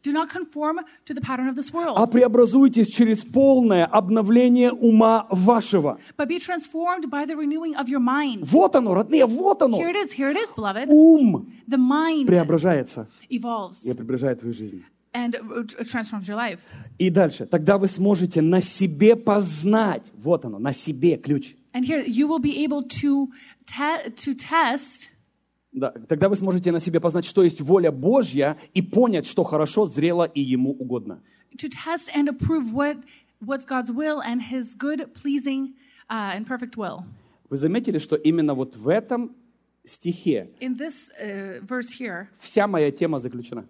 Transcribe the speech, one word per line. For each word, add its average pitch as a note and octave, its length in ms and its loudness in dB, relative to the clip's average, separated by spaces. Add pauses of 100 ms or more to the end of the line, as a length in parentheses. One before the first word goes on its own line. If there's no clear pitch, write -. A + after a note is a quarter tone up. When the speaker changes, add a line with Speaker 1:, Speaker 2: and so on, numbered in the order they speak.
Speaker 1:
Do C#4+ 80 -4
not D#4 160 -2
conform D#4 500 -6 (280)
to D4 80 -12
the C4 60 -10
pattern B3+ 280 -4
of C4 80 -4
this - 160 -10
world. D#4+ 240 -4
Speaker 2:
а A3 100 4
преобразуйтесь A#3 800 4
через A3 360 2
полное B3 640 4
обновление A#3 840 4
ума A3+ 580 6
вашего». F#3 680 2 (180)
Speaker 1:
But C#4+ 120 -4
be E4+ 100 -4
transformed E4+ 720 -6
by D4 160 -4
the D#4+ 100 -8
renewing D#4 400 -4
of C4 120 -6
your C4+ 120 -2
mind. B3+ 440 0
Speaker 2:
Вот D4 320 4
оно, A3 180 2
родные, A#3 320 4
вот E4+ 360 2
оно. A#3+ 160 2
Speaker 1:
Here E4+ 120 -2
it F#4 60 -2
is, G4+ 200 -4
here C4+ 160 -2
it D4+ 40 -2
is, A4 200 -6
beloved. G#3+ 320 -6
Speaker 2:
Ум D4+ 640 8 (180)
Speaker 1:
The C4 100 0
mind D4 480 2
Speaker 2:
преображается D#3+ 840 0 (220)
Speaker 1:
evolves A3 540 -8
Speaker 2:
и B2 100 -4
преображает B2 460 -4
твою A#2 140 -8
жизнь. G2+ 280 -14 (320)
Speaker 1:
and, A#3+ 200 -4
uh, A3 320 -10
tr-, A#3 180 -12
transforms A3 440 -10
your G#3 80 -8
life. A3 220 -6 (400)
Speaker 2:
И F3+ 120 2
дальше. D#3+ 360 0
«Тогда F3 320 2
вы F#3+ 100 0
сможете F3+ 520 0
на E3+ 200 4
себе F#3 560 4
познать». G3+ 840 0 (200)
Вот D3 220 0
оно, G#2+ 140 -10
на C3+ 140 -4
себе C#3+ 440 0
ключ. C#3+ 380 -4 (200)
Speaker 1:
And B3 100 -2
here, C#4 220 -2
you B3 220 0
will D#4+ 120 -2
be D4 240 -2
able D4 180 -4 (200)
to C#4 260 0 (380)
te-, D4 500 -6
to C#4 180 -8
test C#4 760 -4 (680)
Speaker 2:
Да, C3 160 -4 (160)
«тогда E3 220 0
вы G3+ 80 0
сможете F#3 340 -2
на E3+ 100 0
себе E3 200 -2
познать, E3+ 240 -2
что - 180 2
есть E3 200 2
воля E3+ 280 4
Божья, C#3+ 680 0 (160)
и F#3 80 2
понять, G3+ 420 2
что - 180 -2
хорошо, D#3 440 0
зрело E3 380 0
и C#3+ 180 -6
ему C3 300 0
угодно». B2 500 -8 (340)
Speaker 1:
to D#4 140 -10
test - 440 -10
and D4 140 0
approve C#4 460 -2
what, C#4+ 220 -2 (440)
what's C4+ 240 -8
God's B3+ 260 -6
will D4+ 300 -4
and A#3+ 220 -6
his A#3+ 320 -10
good, D4 400 -8
pleasing, C4+ 580 -6 (380)
uh, G3+ 260 -6
and A3 100 -10
perfect B3 300 -10
will. F3+ 280 -10 (440)
Speaker 2:
Вы C#3 80 -6
заметили, D#3+ 420 -2
что D3+ 180 -4
именно D3+ 380 0
вот C3 220 -6
в G#2+ 120 -8
этом A3+ 460 -2 (500)
стихе D#3 680 -6 (100)
Speaker 1:
In B3+ 160 -6
this, C#4+ 340 -12 (120)
uh, G3 440 -12
verse B3 320 -8
here, G3 280 -10 (120)
Speaker 2:
вся - 280 0
моя D#3 240 2
тема D#3 280 -2
заключена? A#2+ 500 -12